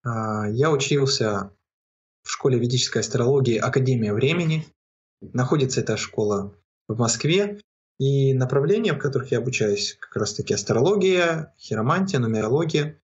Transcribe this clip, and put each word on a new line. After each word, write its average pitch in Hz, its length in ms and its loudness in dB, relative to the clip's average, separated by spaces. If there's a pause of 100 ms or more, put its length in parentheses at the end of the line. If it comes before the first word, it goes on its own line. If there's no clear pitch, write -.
А, 110 460 -4
я 135 220 2
учился 123 800 0 (720)
в - 60 -12
школе 127 280 0
ведической 123 440 0
астрологии 123 560 2
«Академия 120 560 0
Времени». 156 520 0 (560)
Находится 127 600 0
эта 107 160 -2
школа 101 560 -2 (340)
в 110 100 -4
Москве. 175 640 0 (400)
И 135 340 2
направления, 151 600 0
в 156 60 -2
которых 131 320 -4
я 120 60 0
обучаюсь, 110 600 -2
как - 160 -18
раз-таки - 380 -4
астрология, 170 1040 2
хиромантия, 147 600 0
нумерология. 139 880 0